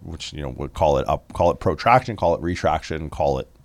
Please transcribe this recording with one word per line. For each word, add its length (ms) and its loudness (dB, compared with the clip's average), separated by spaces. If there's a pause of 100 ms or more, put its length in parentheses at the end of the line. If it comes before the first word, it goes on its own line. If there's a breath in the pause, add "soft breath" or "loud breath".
Which, 280 -12
you 100 -8
know, 60 -6
we'll 180 -6
call 320 2
it 100 0
up, 240 -4
call 200 4
it 80 -6
protraction, 560 2
call 180 2
it 60 -2
retraction, 680 -2
call 300 0
it 100 -8 (160)